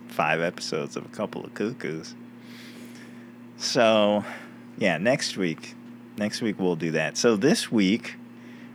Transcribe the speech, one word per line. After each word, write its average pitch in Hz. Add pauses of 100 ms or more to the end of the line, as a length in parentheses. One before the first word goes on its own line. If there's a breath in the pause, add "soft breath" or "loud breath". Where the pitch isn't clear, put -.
five 80
episodes 80
of -
A -
Couple -
of -
Cuckoos. 104 (1400 loud breath)
So, 107 (540 loud breath)
yeah, 90
next 120
week, 85 (420)
next 104
week 107
we'll 90
do 82
that. 78
So 120
this 139
week, 107 (580 loud breath)